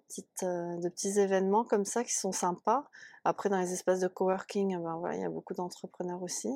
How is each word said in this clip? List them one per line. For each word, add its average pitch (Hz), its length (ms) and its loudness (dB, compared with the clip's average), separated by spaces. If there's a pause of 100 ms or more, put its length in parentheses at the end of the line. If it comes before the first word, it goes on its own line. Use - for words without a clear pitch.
petites, - 380 -10
euh, 175 320 -2
de 175 120 -2
petits 196 300 0
événements 196 460 4
comme 208 200 2
ça 233 200 -2
qui - 100 -4
sont 190 160 -2
sympas. 208 540 0 (400)
Après, 170 240 2
dans 196 100 4
les 180 140 0
espaces 185 260 2
de 185 100 2
coworking, 190 680 0
euh, - 20 -4
ben, 165 220 -4
voilà, 175 160 -2
il 190 60 -2
y 180 40 -2
a 170 40 -2
beaucoup 160 240 -8
d'entrepreneurs 180 680 -6
aussi. 180 340 -6